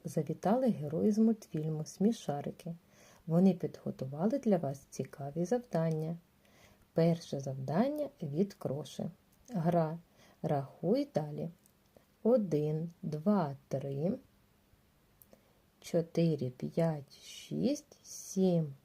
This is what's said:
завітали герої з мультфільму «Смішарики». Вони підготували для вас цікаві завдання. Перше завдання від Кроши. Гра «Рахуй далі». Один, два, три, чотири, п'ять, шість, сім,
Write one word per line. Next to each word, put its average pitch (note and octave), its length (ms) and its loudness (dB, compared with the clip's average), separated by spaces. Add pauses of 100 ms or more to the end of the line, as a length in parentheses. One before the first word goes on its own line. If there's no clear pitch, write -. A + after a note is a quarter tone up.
завітали F3+ 640 0
герої D#3+ 420 0
з G#3 80 2
мультфільму D#3+ 680 2
«Смішарики». E3+ 880 -2 (520)
Вони F3+ 280 6
підготували D3 840 -4
для G#3+ 180 4
вас C#3+ 220 -2 (120)
цікаві C#3+ 540 -6
завдання. E3 720 -2 (760)
Перше E3 480 2
завдання D#3 680 -2 (140)
від E3 320 -2
Кроши. C#3+ 560 -6 (380)
Гра E3+ 500 0 (440)
«Рахуй E3 720 0
далі». D3+ 360 -4 (720)
Один, E3 680 2 (120)
два, D#3 540 0 (120)
три, C#3 440 -2 (1700)
чотири, E3 680 0
п'ять, D3+ 720 -2
шість, - 800 -4
сім, E3+ 720 0 (100)